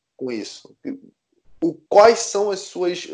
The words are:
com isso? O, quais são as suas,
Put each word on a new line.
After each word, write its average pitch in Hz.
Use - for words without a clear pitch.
com 127
isso? -
O, 160
quais 220
são 202
as 190
suas, 180